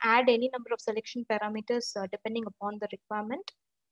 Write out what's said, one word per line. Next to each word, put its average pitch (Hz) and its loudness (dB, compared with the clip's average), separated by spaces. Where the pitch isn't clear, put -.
add 233 6
any 240 6
number 247 -4
of 214 -2
selection 226 -4
parameters, 214 -2
uh, 196 -2
depending 220 -4
upon 208 -6
the 208 -4
requirement. 214 -6